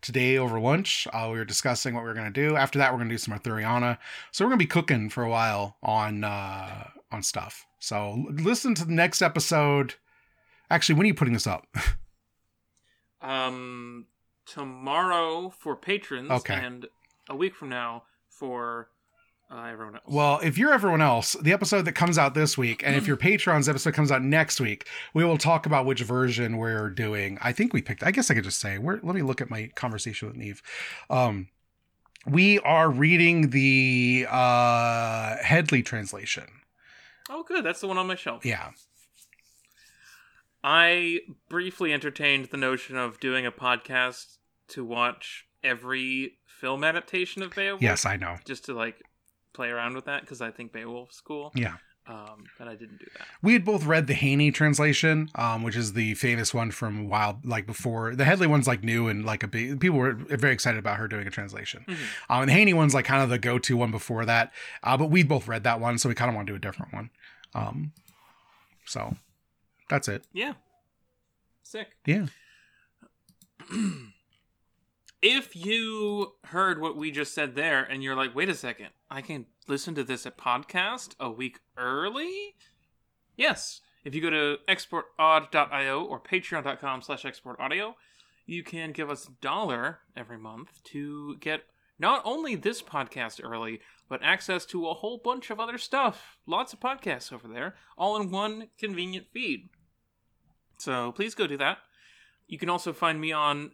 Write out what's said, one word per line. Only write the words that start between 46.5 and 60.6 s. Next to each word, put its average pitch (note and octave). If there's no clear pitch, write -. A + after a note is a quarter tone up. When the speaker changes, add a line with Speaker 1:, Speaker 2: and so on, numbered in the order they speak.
Speaker 2:
adaptation F3+
of F3+
Beowulf. G3
Speaker 1:
Yes, G2
I G2+
know. F2
Speaker 2:
Just C3+
to, C#3
like, A2+
play B2
around A#2+
with C3
that, C#3+
'cause B2+
I A2+
think A#2
Beowulf's A#2
cool. D3
Speaker 1:
Yeah. A2+
Speaker 2:
Um, G#2+
and A#2+
I A2+
didn't A2
do -
that. -
Speaker 1:
We G#3
had G3
both G3
read D#3
the C3
Haney C#3
translation, D3+
um, A2+
which A2+
is A2
the A2
famous A#2
one A#2
from G#2
a G#2
while, G#2
like, A2
before. A2+
The C3+
Headley F3+
one's, D3
like, A#2+
new A#2
and, G#2+
like, G#2+
a G#2+
big, B2
people E3+
were B2+
very B2+
excited A#2+